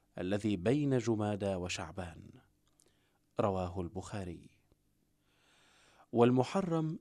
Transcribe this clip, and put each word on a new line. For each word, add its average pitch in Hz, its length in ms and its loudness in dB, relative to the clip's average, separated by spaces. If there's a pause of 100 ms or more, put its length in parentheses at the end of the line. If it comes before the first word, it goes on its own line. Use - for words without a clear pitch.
(180)
الذي 101 380 0
بين 131 420 2
جمادى 104 580 0
وشعبان". 87 680 -8 (1160)
رواه 95 420 0
البخاري. 90 680 -10 (1600)
والمحرم 156 880 4